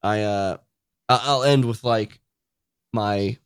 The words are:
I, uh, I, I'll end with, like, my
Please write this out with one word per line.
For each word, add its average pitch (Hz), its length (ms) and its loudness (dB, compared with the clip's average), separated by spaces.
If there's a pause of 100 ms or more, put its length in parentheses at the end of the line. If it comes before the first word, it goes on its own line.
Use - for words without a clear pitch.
I, 104 220 -2
uh, 98 340 -2 (500)
I, 123 160 2
I'll 135 200 0
end 139 200 4
with, 117 220 -4
like, 113 340 -2 (720)
my 104 540 -2